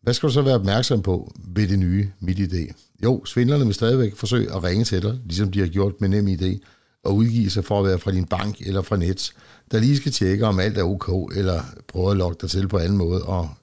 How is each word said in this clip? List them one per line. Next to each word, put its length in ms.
Hvad 120
skal 140
du 40
så 100
være 120
opmærksom 480
på 300
ved 220
det 100
nye 320
Mit 180
I 80
D? 260
Jo, 220
svindlerne 400
vil 100
stadigvæk 420
forsøge 380
at 100
ringe 200
til 180
dig, 220
ligesom 280
de 80
har 60
gjort 340
med 80
Nem 200
I 80
D, 240
og 120
udgive 340
sig 140
for 140
at 60
være 140
fra 140
din 120
bank 360
eller 220
fra 140
Nets, 380
der 80
lige 180
skal 160
tjekke, 340
om 120
alt 200
er 40
ok, 540
eller 260
prøve 220
at 60
logge 240
dig 100
til 180
på 100
anden 200
måde 240
og 280